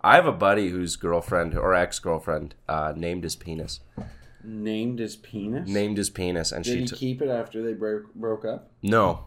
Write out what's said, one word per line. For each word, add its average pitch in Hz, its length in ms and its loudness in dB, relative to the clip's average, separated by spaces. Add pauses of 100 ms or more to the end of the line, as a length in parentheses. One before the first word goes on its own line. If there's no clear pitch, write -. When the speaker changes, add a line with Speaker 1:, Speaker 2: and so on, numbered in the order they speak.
Speaker 1:
I 180 140 8
have 175 120 8
a 139 40 4
buddy 101 380 4
whose 90 280 -2
girlfriend 85 600 0
or 92 160 2
ex-girlfriend, 82 800 0 (160)
uh, 76 260 -2
named 85 280 -4
his 80 120 -6
penis. 80 440 -10 (640)
Speaker 2:
Named 110 560 -4
his 107 160 -6
penis? 104 540 -6
Speaker 1:
Named 104 280 2
his 101 140 0
penis, 87 400 -2
and - 120 -6
Speaker 2:
Did 120 100 0
Speaker 1:
she 123 80 0
Speaker 2:
he 127 60 -2
Speaker 1:
t- 123 80 -8
Speaker 2:
keep 127 280 -4
it 139 60 2
after 113 340 -4
they 113 100 -2
broke, 107 400 -4
broke 110 320 -4
up? 107 240 -6 (140)
Speaker 1:
No, 98 440 4